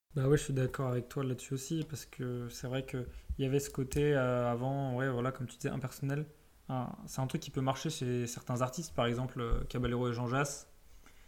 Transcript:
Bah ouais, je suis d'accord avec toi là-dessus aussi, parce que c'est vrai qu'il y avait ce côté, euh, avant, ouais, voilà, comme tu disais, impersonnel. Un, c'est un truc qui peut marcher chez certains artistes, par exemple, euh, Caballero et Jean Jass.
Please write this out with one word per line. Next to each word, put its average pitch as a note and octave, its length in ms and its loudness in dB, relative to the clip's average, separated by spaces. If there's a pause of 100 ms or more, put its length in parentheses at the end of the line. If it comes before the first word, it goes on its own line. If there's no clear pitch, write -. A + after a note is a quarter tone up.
(160)
Bah C3+ 120 2
ouais, D3 100 8
je D3+ 60 2
suis C#3+ 100 -2
d'accord C3 360 0
avec B2 200 0
toi C#3 140 -4
là-dessus B2+ 320 -4
aussi, D#3 340 -2
parce B2 160 -10
que B2 440 -6
c'est - 180 -8
vrai B2+ 180 -2
qu'il B2+ 200 -4 (340)
y C#3 60 2
avait C3+ 140 4
ce C#3+ 120 -6
côté, D3 420 2
euh, B2 380 4
avant, C3 440 0
ouais, C3 140 2
voilà, B2 220 2
comme B2+ 160 -4
tu - 100 -12
disais, C#3 120 -2
impersonnel. C3+ 580 -2 (420)
Un, B2+ 200 0 (180)
c'est - 140 -4
un C3 60 0
truc D3+ 140 -2
qui - 80 -10
peut C#3 120 -2
marcher C3 280 0
chez B2 380 0
certains B2 340 -2
artistes, B2+ 320 -2
par A#2+ 140 4
exemple, B2 340 0
euh, A#2+ 260 2
Caballero B2 420 2
et A#2+ 40 2
Jean A#2+ 140 0
Jass. C#3 420 0 (580)